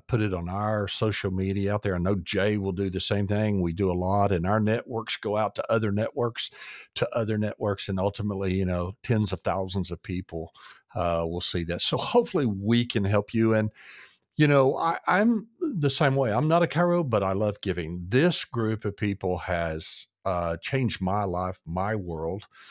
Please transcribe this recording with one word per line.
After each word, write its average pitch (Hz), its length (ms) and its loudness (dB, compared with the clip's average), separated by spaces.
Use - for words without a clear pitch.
put 113 140 0
it 104 140 0
on 85 160 -4
our 104 360 -2
social 101 440 -2
media 98 420 0
out 104 100 0
there. 98 120 -2
I 87 40 -2
know 98 180 2
Jay 101 420 0
will 98 140 -2
do 95 180 -2
the 90 100 -4
same 101 260 0
thing. 104 360 0
We 85 100 0
do 95 180 0
a 87 40 0
lot, 98 380 2
and 85 120 2
our 107 160 2
networks 113 560 -2
go 104 220 -2
out 104 160 0
to - 180 -2
other 110 200 2
networks, 113 580 -2
to - 200 0
other 110 220 0
networks, 104 500 -2
and 95 100 -2
ultimately, 98 540 -2
you 95 140 2
know, 90 360 -2
tens 107 300 0
of 92 80 -6
thousands 95 500 -2
of 85 120 -8
people, 90 500 -8
uh, 85 300 0
will 87 160 -4
see 87 240 -2
that. 85 160 -4
So - 160 0
hopefully 175 480 2
we 110 400 2
can 101 200 0
help 101 280 2
you. 113 220 4
And, 107 160 2
you 151 100 6
know, 143 300 4
I, 165 220 0
I'm 214 400 2
the 196 300 0
same 135 240 4
way. 131 180 2
I'm 127 140 2
not 170 160 4
a 165 60 4
chiro, 175 400 2
but 107 160 2
I 95 80 2
love 104 280 0
giving. 87 480 -4
This 135 360 4
group 110 400 -2
of 101 120 -4
people 92 420 -2
has, 85 680 -4
uh, 87 380 0
changed 131 400 -2
my 101 220 0
life, 92 420 -4
my 95 300 -2
world. 87 500 -6